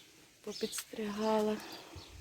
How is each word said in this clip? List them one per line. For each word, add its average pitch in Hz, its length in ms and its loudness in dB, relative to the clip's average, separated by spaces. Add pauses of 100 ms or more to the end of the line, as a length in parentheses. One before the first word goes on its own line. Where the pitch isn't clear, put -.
(460)
попідстригала. 214 1120 2 (640)